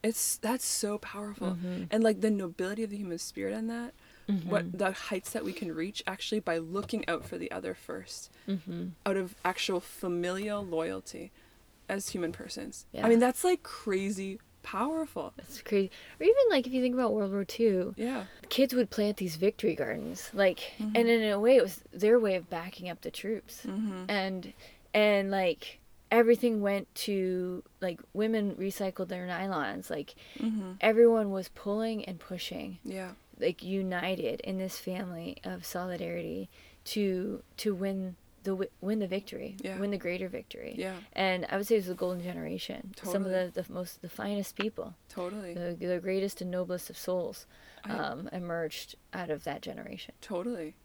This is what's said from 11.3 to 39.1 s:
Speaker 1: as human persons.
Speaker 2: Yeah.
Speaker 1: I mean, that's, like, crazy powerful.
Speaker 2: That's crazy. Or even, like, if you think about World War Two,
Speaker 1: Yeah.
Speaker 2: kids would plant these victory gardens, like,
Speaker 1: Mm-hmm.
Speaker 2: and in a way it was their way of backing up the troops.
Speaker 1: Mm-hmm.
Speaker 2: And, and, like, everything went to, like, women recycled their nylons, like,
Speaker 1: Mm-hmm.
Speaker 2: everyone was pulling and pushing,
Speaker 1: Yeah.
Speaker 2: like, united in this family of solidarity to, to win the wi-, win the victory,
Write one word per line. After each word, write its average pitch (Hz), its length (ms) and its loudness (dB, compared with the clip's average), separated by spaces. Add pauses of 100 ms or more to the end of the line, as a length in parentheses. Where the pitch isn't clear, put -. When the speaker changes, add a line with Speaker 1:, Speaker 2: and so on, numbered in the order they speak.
Speaker 1:
as 196 220 -2
human 170 220 -2
persons. - 600 -10
Speaker 2:
Yeah. - 140 0
Speaker 1:
I - 20 8
mean, 233 120 10
that's, 247 220 4
like, 359 200 4
crazy 196 760 -2 (240)
powerful. 294 760 -2
Speaker 2:
That's - 240 -14
crazy. 196 280 2 (300)
Or 311 40 -2
even, 480 260 10
like, 262 160 4
if 254 80 -4
you 254 80 4
think 247 120 4
about 240 200 2
World 202 180 0
War 202 140 0
Two, 196 500 2
Speaker 1:
Yeah. 233 280 -2 (260)
Speaker 2:
kids 254 240 4
would 247 160 4
plant 208 260 2
these 170 200 -4
victory 190 380 2
gardens, 151 600 -4
like, 196 440 2
Speaker 1:
Mm-hmm. 214 160 -2
Speaker 2:
and 233 140 6
in 220 240 6
a 202 80 2
way 247 160 8
it 240 60 10
was 190 180 -2 (100)
their 214 300 6
way 202 140 4
of 180 160 -4
backing 180 400 -8
up 165 100 -10
the 165 100 -8
troops. - 560 -8
Speaker 1:
Mm-hmm. 190 440 -2
Speaker 2:
And, 190 420 -2 (400)
and, 202 380 6
like, 190 480 0 (320)
everything 226 500 8
went 202 360 0
to, 185 680 0 (160)
like, 180 200 -4 (120)
women 214 440 2
recycled 190 520 -2
their 180 180 -4
nylons, 180 640 -2
like, - 260 -6 (240)
Speaker 1:
Mm-hmm. 214 340 0 (100)
Speaker 2:
everyone 220 480 8
was 190 180 -2
pulling 214 560 -2
and 180 160 -8
pushing, 180 640 -8
Speaker 1:
Yeah. 190 280 -8 (280)
Speaker 2:
like, 170 220 0
united 180 760 -2
in 190 180 -4
this 185 200 -4
family 180 680 -6
of 180 200 -8
solidarity 175 840 -6 (380)
to, 196 560 0 (160)
to 208 160 0
win 190 420 -2 (280)
the 196 60 -2
wi-, 190 200 -2 (100)
win 208 200 0
the 196 60 0
victory, 190 540 -4